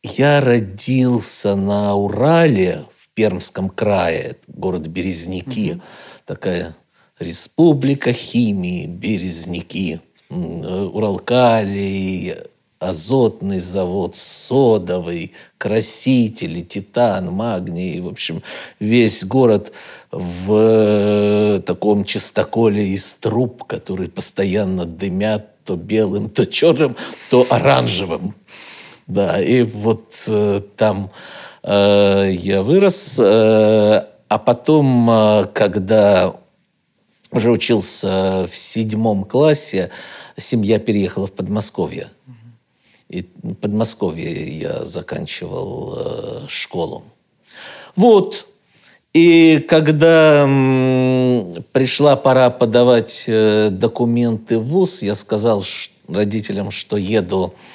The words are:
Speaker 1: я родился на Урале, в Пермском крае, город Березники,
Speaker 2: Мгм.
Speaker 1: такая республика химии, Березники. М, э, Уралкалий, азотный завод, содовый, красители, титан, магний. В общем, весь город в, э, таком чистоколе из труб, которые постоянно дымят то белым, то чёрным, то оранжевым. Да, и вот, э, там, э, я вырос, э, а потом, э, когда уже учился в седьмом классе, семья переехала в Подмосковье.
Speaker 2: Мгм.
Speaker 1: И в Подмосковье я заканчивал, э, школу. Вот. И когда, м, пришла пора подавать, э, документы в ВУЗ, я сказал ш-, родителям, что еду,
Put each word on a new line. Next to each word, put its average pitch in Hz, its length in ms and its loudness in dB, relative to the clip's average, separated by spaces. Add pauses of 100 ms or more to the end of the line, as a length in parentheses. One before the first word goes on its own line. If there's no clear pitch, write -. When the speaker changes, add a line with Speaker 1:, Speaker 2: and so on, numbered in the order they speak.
Speaker 1:
я 143 360 2
родился 120 1120 0
на 101 380 -2
Урале, 101 880 2 (100)
в - 200 -20
Пермском 95 560 -2
крае, 87 680 -2 (120)
город 90 380 -6
Березники, 92 840 -6
Speaker 2:
Мгм. 180 120 -10 (440)
Speaker 1:
такая 85 500 -6 (420)
республика 135 920 0
химии, 95 760 -2
Березники. 87 1160 -8 (260)
М, 85 340 -8
э, 92 220 -6
Уралкалий, 98 1500 0 (440)
азотный 98 840 -2
завод, 90 540 -4
содовый, 90 1160 -2 (240)
красители, 107 1040 -2
титан, 98 720 -2
магний. 92 680 -6
В 90 80 -10
общем, - 340 -8 (380)
весь 110 440 2
город 110 480 2 (380)
в, 90 420 -6
э, 104 1120 2
таком 101 400 0
чистоколе 104 840 -2
из 98 260 -4
труб, 113 500 -4
которые - 460 -8
постоянно 95 720 -4
дымят 95 800 -6
то 92 120 -6
белым, 104 520 -2
то 113 160 0
чёрным, 147 500 2 (360)
то 127 180 6
оранжевым. 120 840 0 (720)
Да, 98 340 0
и 120 220 4
вот, 107 520 -2 (140)
э, 104 320 0 (160)
там, 101 340 0 (520)
э, 101 720 4
я 95 300 -2
вырос, 185 560 2
э, 107 840 4 (260)
а 104 100 0
потом, 127 720 2
э, 107 420 4
когда 101 840 2 (960)
уже 120 200 0
учился 95 1000 0
в - 60 -12
седьмом 110 680 -2
классе, 131 680 0 (480)
семья 110 400 0
переехала 98 480 -2
в - 60 -14
Подмосковье. 95 760 -6 (180)
Speaker 2:
Мгм. 127 100 -20 (720)
Speaker 1:
И 90 160 -10 (160)
в 110 140 -10
Подмосковье 82 1040 -4
я - 280 -8
заканчивал, - 1120 -10
э, 117 520 -10
школу. - 540 -8 (960)
Вот. 208 500 4 (640)
И 165 560 6
когда, 156 760 6
м, 127 1160 2 (100)
пришла 135 440 4
пора 131 340 4
подавать, 120 760 2
э, 107 420 2
документы 117 880 0
в 110 60 -2
ВУЗ, 180 380 0
я 101 120 -2
сказал 107 480 -2
ш-, - 280 -10 (180)
родителям, 101 600 -4
что - 260 -6
еду, 95 560 -2 (220)